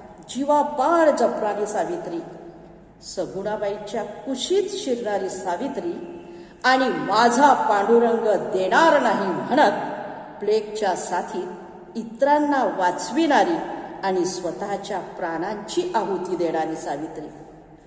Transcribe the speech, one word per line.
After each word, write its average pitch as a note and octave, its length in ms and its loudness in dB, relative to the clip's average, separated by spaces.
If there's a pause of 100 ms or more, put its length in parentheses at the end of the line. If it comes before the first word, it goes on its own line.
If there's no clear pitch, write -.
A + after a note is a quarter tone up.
(300)
जीवापाड D4 800 4
जपणारी G#3 560 2
सावित्री, E3+ 540 -4 (960)
सगुणाबाईच्या G3+ 880 -4
कुशीत C4+ 680 0
शिरणारी G#3+ 600 -2
सावित्री F#3 640 -4 (720)
आणि C4 260 4
"माझा A#3 640 4
पांडुरंग A3 1000 2
देणार C4 500 4
नाही" G3 260 0
म्हणत G#3+ 440 4 (680)
प्लेगच्या G#3 560 0
साथीत F#3 520 -6 (480)
इतरांना C#4 680 2
वाचविणारी F#3+ 920 2 (460)
आणि F#3 220 0
स्वतःच्या G3 760 -6
प्राणांची F3 960 -6
आहुती F#3 400 -2
देणारी D#3+ 400 0
सावित्री, D3+ 520 -8 (600)